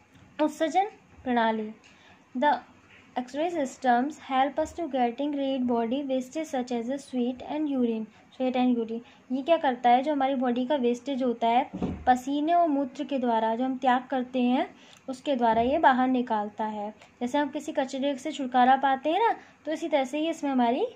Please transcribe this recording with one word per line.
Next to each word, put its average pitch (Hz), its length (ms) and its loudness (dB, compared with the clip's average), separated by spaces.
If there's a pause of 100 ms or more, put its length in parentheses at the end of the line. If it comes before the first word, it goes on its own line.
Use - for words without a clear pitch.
(420)
उत्सर्जन 311 440 0 (380)
प्रणाली। 226 460 0 (680)
The 285 160 4 (640)
excretory 294 360 -4
systems 262 640 0 (140)
help 269 260 0
us 311 120 -2
to 349 140 -6 (100)
getting 262 400 -2
rid 269 320 -2
body 240 360 0
wastage 262 520 -4
such 247 180 -4
as 233 180 -4
a 285 100 -4
sweat 254 420 -4 (100)
and 302 180 -2
urine, 233 360 0 (280)
sweat 254 220 -2
and 247 220 2
urine। 226 220 -6 (320)
ये 269 100 -2
क्या 330 140 4
करता 254 340 2
है? 254 120 6
जो 302 100 0
हमारी 269 220 0
body 254 320 0
का 285 100 0
wastage 240 460 -2
होता 233 260 0
है, 247 220 2 (360)
पसीने 285 480 2
और 349 140 4
मूत्र 277 360 -2
के 277 140 -4
द्वारा 226 380 0
जो 247 80 -2
हम 262 140 -2
त्याग 254 320 2
करते 254 320 -2
हैं, 262 320 2 (340)
उसके 269 280 -4
द्वारा 226 260 2
ये 262 160 2
बाहर 262 300 6
निकालता 226 560 -2
है। 214 300 -6 (260)
जैसे 247 180 -2
हम 294 100 0
किसी 302 240 -8
कचरे 269 440 -2
से 302 160 -8
छुटकारा 254 440 4
पाते 269 340 0
हैं 415 180 2
ना, 392 80 0 (280)
तो 302 80 -4
इसी 320 160 -4
तरह 277 160 2
से 294 160 -4
ये 330 100 0
इसमें 302 200 -4
हमारी 254 460 2